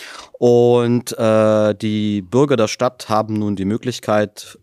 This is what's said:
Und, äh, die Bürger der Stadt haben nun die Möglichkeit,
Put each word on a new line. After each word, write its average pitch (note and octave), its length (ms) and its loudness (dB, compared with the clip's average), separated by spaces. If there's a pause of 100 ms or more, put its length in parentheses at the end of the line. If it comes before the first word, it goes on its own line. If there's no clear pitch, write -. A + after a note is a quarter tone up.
(380)
Und, A#2+ 800 2
äh, G#2+ 580 2
die G#2+ 460 -4
Bürger B2 360 0
der G#2+ 100 2
Stadt - 400 -6
haben A2 280 -2
nun G#2 200 -2
die F#2+ 80 -6
Möglichkeit, G#2+ 1000 -4